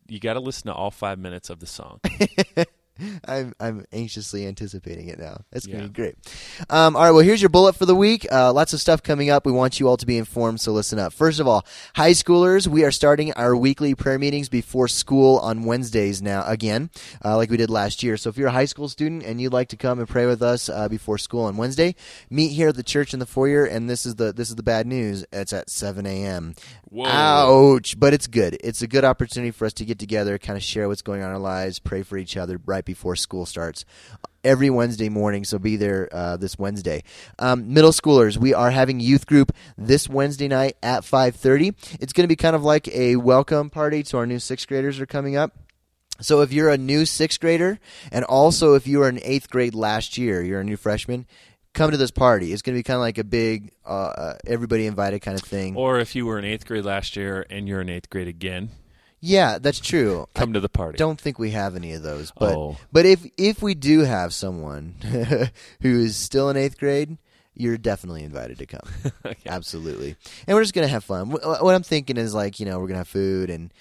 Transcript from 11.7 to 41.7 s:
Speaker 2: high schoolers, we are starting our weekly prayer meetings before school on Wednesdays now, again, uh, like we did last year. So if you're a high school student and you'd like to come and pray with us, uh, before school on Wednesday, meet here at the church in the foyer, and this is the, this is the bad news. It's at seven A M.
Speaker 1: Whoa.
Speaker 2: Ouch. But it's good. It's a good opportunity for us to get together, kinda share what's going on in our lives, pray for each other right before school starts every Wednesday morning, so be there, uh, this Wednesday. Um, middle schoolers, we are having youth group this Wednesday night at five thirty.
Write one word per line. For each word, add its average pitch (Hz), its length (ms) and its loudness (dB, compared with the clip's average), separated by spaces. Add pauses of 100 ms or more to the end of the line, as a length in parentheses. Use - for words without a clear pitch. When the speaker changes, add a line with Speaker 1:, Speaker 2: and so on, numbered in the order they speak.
Speaker 2:
high 160 160 4
schoolers, 180 560 4
we 151 160 2
are 139 80 4
starting 147 420 2
our 123 240 2
weekly 139 380 2
prayer 135 240 -2
meetings 143 280 -2
before 127 400 0
school 131 520 4
on 113 240 -4
Wednesdays 113 580 -2
now, 98 260 -4
again, 110 440 -4 (340)
uh, 107 100 0
like 113 140 2
we 117 80 0
did 113 140 0
last 104 320 -2
year. 113 120 -2
So 113 140 -6
if 107 80 -8
you're 135 120 0
a - 20 -2
high 127 140 2
school 143 220 -8
student 156 360 -6
and 117 180 -8
you'd 127 120 -4
like 127 160 0
to 113 80 -16
come 123 200 -2
and 117 100 -6
pray 123 200 0
with 120 160 0
us, 120 260 0
uh, 107 180 -4
before 107 300 -4
school 120 280 -4
on 101 120 -4
Wednesday, 135 380 0 (340)
meet 151 200 0
here 156 200 0
at 139 60 0
the 123 80 -8
church - 280 -2
in 131 80 -8
the 123 60 -6
foyer, 143 400 2
and 117 240 -4
this 123 160 -4
is 120 120 -8
the, 110 140 0
this 113 200 -8
is 113 40 -14
the 113 80 -10
bad 113 220 0
news. 110 480 -6
It's 98 180 -8
at 98 200 -8
seven 101 340 -8
A 98 200 -6
M. 85 280 -8 (360)
Speaker 1:
Whoa. 123 180 -8
Speaker 2:
Ouch. 139 920 6
But 143 140 6
it's - 140 0
good. 110 360 0
It's 117 200 -6
a 113 40 -4
good 135 160 2
opportunity 123 460 0
for 113 160 -6
us 107 80 -4
to 113 120 -10
get 110 120 -6
together, 104 400 -4
kinda 101 240 -8
share 104 260 -4
what's 101 140 -4
going 101 220 -8
on 95 60 -8
in 95 40 -8
our 98 80 -8
lives, 92 380 -6
pray 98 240 -6
for 98 160 -10
each 95 180 -10
other 90 300 -6
right 95 160 -4
before 90 320 -6
school 90 300 -6
starts 82 400 -10 (580)
every 135 260 4
Wednesday 120 380 0
morning, 104 380 -2
so 107 120 -4
be 107 200 -2
there, 98 340 -2
uh, 87 240 -6
this 92 240 -8
Wednesday. 98 420 -6 (380)
Um, 123 340 -2
middle 156 200 10
schoolers, 120 420 6
we 127 180 2
are 123 180 4
having 131 280 2
youth 131 260 4
group 143 280 4 (240)
this 127 320 2
Wednesday 139 400 -2
night 135 340 0
at 120 220 -2
five 131 320 2
thirty. 147 360 4 (280)